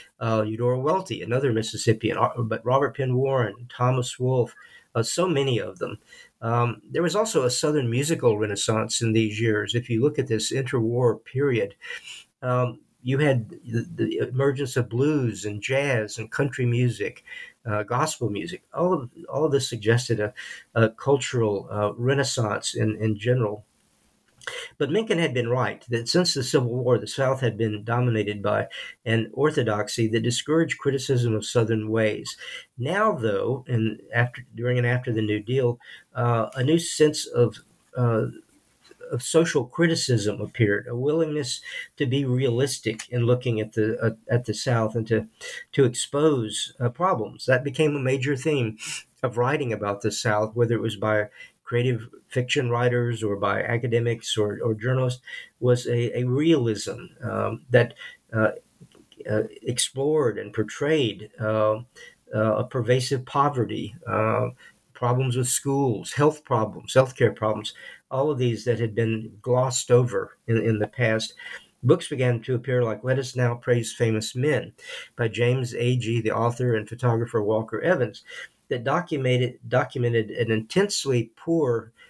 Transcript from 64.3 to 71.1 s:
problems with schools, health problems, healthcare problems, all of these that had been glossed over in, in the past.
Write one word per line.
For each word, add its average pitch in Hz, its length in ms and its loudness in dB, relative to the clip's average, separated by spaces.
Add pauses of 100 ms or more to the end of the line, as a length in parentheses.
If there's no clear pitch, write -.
problems 123 440 0
with 127 100 0
schools, 135 680 -2
health 147 300 2
problems, 104 500 -4
healthcare 127 420 4
problems, 107 380 -4 (360)
all 139 220 0
of 127 80 -4
these 120 260 -2
that 117 140 0
had 107 160 -4
been 113 480 -2
glossed 127 480 0
over 123 440 4 (120)
in, 113 100 2
in 107 220 2
the 107 80 0
past. 110 480 0 (480)